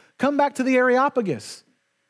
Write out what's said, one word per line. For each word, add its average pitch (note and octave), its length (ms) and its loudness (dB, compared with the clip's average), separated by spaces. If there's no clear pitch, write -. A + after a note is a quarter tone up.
Come C#4+ 200 0
back C#4+ 180 0
to C4 80 -2
the C4 120 2
Areopagus. B3 880 0